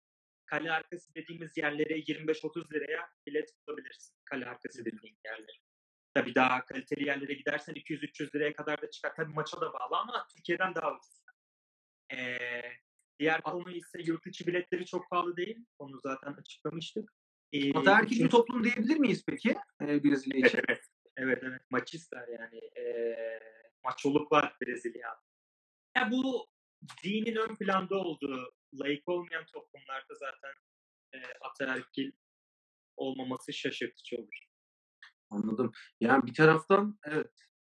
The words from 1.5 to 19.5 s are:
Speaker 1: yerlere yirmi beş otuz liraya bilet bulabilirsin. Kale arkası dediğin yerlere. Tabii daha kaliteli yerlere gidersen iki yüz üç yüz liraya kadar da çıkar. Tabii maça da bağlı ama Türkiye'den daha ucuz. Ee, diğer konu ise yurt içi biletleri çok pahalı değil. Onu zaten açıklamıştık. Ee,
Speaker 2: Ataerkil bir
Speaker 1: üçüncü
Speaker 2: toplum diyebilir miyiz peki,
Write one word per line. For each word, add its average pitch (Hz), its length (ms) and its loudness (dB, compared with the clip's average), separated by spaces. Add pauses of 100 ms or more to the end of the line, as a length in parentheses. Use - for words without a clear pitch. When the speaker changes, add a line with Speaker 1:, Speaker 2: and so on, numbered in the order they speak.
Speaker 1:
yerlere 151 500 0
yirmi 156 200 -4
beş 156 180 0
otuz 156 280 -8
liraya 151 360 -4 (180)
bilet 147 220 -2 (180)
bulabilirsin. - 480 -12 (100)
Kale 131 200 -6
arkası 123 400 -10
dediğin 110 400 -10
yerlere. 110 320 -12 (560)
Tabii 123 220 2
daha 127 300 6
kaliteli 139 420 -6
yerlere 139 260 -2
gidersen 147 400 -4
iki 151 200 -8
yüz 143 100 -8
üç - 160 -10
yüz - 160 -6
liraya 147 180 0
kadar 147 280 -4
da 151 100 -8
çıkar. - 240 -6
Tabii 156 180 -6
maça 151 280 -4
da 160 120 -2
bağlı 143 240 -2
ama 226 380 -4
Türkiye'den 175 400 -2
daha 202 160 -2
ucuz. - 320 -12 (920)
Ee, 123 480 -4 (580)
diğer 160 220 2
konu 180 300 -6
ise 175 300 -10
yurt 165 260 -2
içi 180 200 -10
biletleri 180 380 -2
çok - 240 -6
pahalı 175 280 -2
değil. 220 280 -6 (140)
Onu 139 200 -14
zaten 139 340 -6
açıklamıştık. 165 800 -10 (400)
Ee, 139 220 2
Speaker 2:
Ataerkil 208 360 8
bir - 60 2
Speaker 1:
üçüncü 165 140 6
Speaker 2:
toplum 233 340 6
diyebilir 226 340 4
miyiz 226 300 4
peki, 214 280 2 (260)